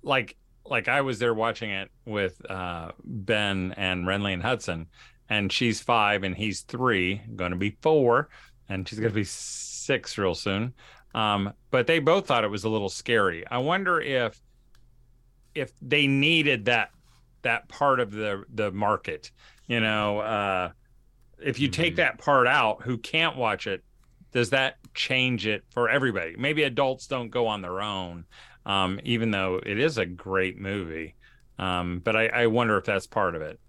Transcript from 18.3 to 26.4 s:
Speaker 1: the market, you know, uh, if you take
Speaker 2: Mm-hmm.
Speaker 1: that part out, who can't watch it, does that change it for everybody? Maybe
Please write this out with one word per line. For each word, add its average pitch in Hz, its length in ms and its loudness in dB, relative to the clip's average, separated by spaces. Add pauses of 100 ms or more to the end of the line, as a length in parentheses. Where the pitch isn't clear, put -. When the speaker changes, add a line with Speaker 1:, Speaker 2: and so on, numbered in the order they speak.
Speaker 1:
the 104 180 0
market, 101 580 -2 (360)
you 117 140 0
know, 107 400 0
uh, 101 500 0 (720)
if 135 160 -4
you 139 100 0
take 165 260 0
Speaker 2:
Mm-hmm. - 20 -2
Speaker 1:
that 160 220 0
part 131 280 6
out, 123 360 4
who 120 160 -4
can't 160 380 0
watch 113 300 -2
it, 95 160 -4 (500)
does 120 180 2
that 131 260 2 (180)
change 127 520 0
it 107 240 -2
for 120 180 0
everybody? 107 500 0
Maybe 147 240 0